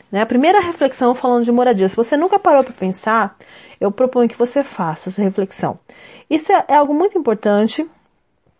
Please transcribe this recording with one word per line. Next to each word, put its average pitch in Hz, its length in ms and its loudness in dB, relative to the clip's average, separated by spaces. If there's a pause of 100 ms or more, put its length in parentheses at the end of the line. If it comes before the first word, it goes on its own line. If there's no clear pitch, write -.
(100)
né? 202 120 0
A 226 40 -2
primeira 294 340 2
reflexão 269 540 -2
falando 247 300 0
de 240 80 0
moradia. 240 360 2
Se - 80 -12
você 233 200 0
nunca 370 220 0
parou 302 240 4
pra 262 100 -6
pensar, 202 640 -2 (440)
eu 202 100 0
proponho 247 380 0
que 233 100 -16
você 247 240 -2
faça 170 460 -8
essa 190 140 -6
reflexão. 196 560 -4 (500)
Isso 311 240 -2
é, 359 160 2
é 277 80 4
algo 294 180 2
muito 359 240 0
importante, 220 680 -2 (720)